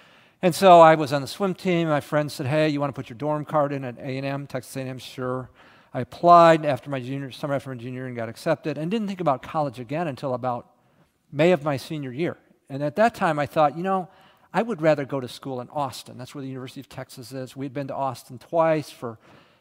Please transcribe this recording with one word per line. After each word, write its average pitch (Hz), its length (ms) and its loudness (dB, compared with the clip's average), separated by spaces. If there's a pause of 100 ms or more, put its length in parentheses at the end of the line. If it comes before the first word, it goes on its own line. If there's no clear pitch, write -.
(420)
And 180 140 2
so 175 260 10
I 160 140 10
was 147 180 -2
on 143 80 -2
the 127 60 -10
swim 185 260 -4
team. 170 340 0
My 147 120 2
friend 151 320 -2
said, 143 160 -8
"Hey, 156 200 0
you 143 140 -2
wanna 139 120 -4
put - 160 -12
your 120 80 -16
dorm 151 280 -4
card 143 260 0
in 135 140 -8
at 120 140 -12
A 135 180 -8
and 135 80 -8
M, 139 220 -6
Texas - 280 -12
A 135 60 -8
and 127 80 -8
M?" 131 80 -12
Sure. 127 540 -8 (420)
I 131 80 -6
applied 170 640 6
after 143 240 -4
my 139 100 -4
junior, 135 320 -8
summer 143 220 -6
after 131 160 -6
my 131 60 -10
junior 127 260 -12
year 131 60 -10
and 123 80 -12
got 113 120 -8
accepted 143 500 -4
and 160 120 -6
didn't 214 180 -2
think 190 140 -8
about 139 220 0
college 143 360 -4
again 143 280 -6
until 131 260 -6
about 120 380 -6 (600)
May 156 200 4
of 147 120 2
my 143 140 -2
senior 143 340 -10
year. 143 260 -6 (320)
And - 120 -8
at 196 140 -4
that - 180 2
time, 165 240 -2
I 143 80 -2
thought, 151 320 2
"You 175 60 -8
know, 190 260 -2 (440)
I 190 100 2
would 214 180 -4
rather 151 240 2
go 139 140 -6
to 123 80 -8
school 127 340 -10
in - 80 -14
Austin." 117 480 -8
That's 123 160 -16
where 147 80 -12
the 135 60 -12
University 131 320 -12
of 127 100 -20
Texas 127 440 -16
is. 127 220 -12
We'd 135 180 -10
been 139 140 -6
to - 80 -10
Austin 127 440 -6
twice 160 500 0
for 117 300 -12 (420)